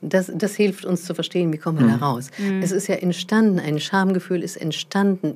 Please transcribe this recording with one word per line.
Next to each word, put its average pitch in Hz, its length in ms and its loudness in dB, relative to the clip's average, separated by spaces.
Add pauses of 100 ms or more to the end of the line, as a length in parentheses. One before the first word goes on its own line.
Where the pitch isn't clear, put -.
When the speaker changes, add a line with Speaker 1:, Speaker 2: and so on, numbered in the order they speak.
Speaker 1:
Das, 180 320 0
das 196 200 -2
hilft 202 320 0
uns 180 180 -2
zu 175 100 -6
verstehen, 170 380 0
wie 156 60 -4
kommen 160 220 -2
wir 127 60 6
da 113 120 4
Speaker 2:
Mhm. 117 40 -2
Speaker 1:
raus. 135 360 -2
Speaker 3:
Mhm. 196 240 0
Speaker 1:
Es 185 100 -2
ist 190 160 -2
ja 196 60 2
entstanden, 185 680 2
ein 151 200 -2
Schamgefühl 190 640 0
ist 180 140 -8
entstanden 185 800 0